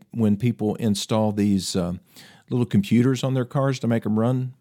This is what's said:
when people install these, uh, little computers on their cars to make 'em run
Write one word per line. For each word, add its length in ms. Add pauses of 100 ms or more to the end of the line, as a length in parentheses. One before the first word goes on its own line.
(100)
when 260
people 400
install 560
these, 440
uh, 180 (560)
little 160
computers 580
on 100
their 100
cars 360
to 80
make 180
'em 120
run 420